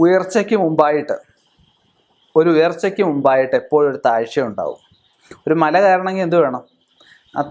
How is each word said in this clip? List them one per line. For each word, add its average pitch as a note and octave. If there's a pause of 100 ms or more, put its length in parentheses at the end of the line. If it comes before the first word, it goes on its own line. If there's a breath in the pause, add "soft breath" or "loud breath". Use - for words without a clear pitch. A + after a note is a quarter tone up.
ഉയർച്ചയ്ക്ക് F#3
മുമ്പായിട്ട്, D3+ (1200)
ഒരു E3
ഉയർച്ചയ്ക്ക് F3
മുമ്പായിട്ട് C3+
എപ്പോഴും D3
ഒരു B2+
താഴ്ച A#2 (140)
ഉണ്ടാവും. F#2 (680 loud breath)
ഒരു D#3
മല D#3 (100)
കയറണമെങ്കിൽ F#3+
എന്ത് E3+
വേണം? B2+ (760 soft breath)
ആ C#3+